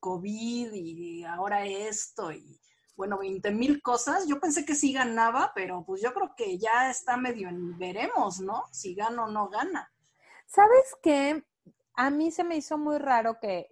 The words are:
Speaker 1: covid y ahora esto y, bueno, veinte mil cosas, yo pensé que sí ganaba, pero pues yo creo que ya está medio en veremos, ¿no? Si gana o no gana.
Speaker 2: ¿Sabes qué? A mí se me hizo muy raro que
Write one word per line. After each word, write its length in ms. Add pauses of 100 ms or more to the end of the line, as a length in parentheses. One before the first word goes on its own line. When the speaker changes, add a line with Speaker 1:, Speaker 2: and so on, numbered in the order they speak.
Speaker 1:
covid 720
y 520
ahora 420
esto 680
y, 260 (380)
bueno, 220
veinte 340
mil 300
cosas, 440
yo 140
pensé 240
que 100
sí 180
ganaba, 640
pero 300
pues 180
yo 120
creo 220
que 220
ya 320
está 260
medio 320
en 300
veremos, 640
¿no? 320
Si 220
gana 320
o 40
no 180
gana. 440 (540)
Speaker 2:
¿Sabes 560
qué? 420 (500)
A 160
mí 220
se 100
me 140
hizo 200
muy 220
raro 420
que 320